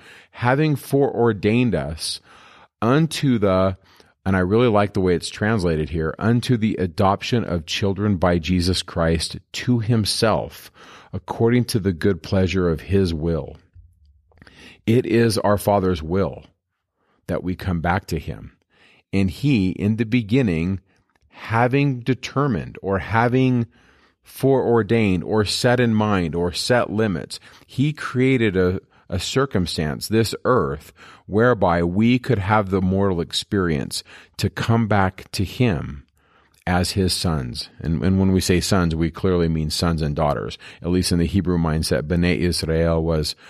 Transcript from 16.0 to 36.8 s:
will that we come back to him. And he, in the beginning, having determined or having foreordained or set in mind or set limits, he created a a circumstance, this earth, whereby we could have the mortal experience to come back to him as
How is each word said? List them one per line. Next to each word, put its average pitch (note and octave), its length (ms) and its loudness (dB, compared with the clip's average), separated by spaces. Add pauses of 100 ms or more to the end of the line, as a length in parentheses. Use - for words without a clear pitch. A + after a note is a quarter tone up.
will E2 420 -2 (840)
that F2+ 140 -4
we F2+ 120 -4
come F2 260 -4
back F2 280 -2
to E2 100 -4
him. C2 340 -12 (640)
And G2 160 2
he, A2 400 2
in G#2 260 0
the A2+ 100 -2
beginning, G2+ 720 0 (480)
having B2+ 720 0
determined A#2+ 800 -4
or G2 180 -2
having B2 680 0 (560)
foreordained A2+ 1000 2
or G#2+ 220 0
set B2 360 2
in A#2 120 2
mind G2+ 420 0
or F2 180 -2
set - 380 0
limits, G2+ 480 -4 (280)
he D3 260 -2
created B2+ 640 0
a F#2 240 2 (320)
a F#2 80 -2
circumstance, F2 880 -2
this A2 260 0 (100)
earth, D#2 480 0 (340)
whereby F#2+ 580 2
we A2 340 2
could A#2+ 200 -2
have G2+ 320 2
the F#2+ 100 2
mortal F#2+ 400 2
experience E2 800 -2 (360)
to - 120 -2
come A2+ 380 0
back G2 440 -2
to G2+ 120 -4
him E2 640 -4 (600)
as F2+ 260 0